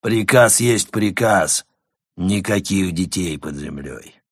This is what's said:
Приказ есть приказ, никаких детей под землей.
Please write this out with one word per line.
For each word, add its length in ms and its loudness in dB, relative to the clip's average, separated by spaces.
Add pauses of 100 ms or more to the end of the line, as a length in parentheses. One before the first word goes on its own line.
Приказ 600 4
есть 300 0
приказ, 720 0 (500)
никаких 800 -2
детей 440 -4
под 180 -12
землей. 640 -14 (100)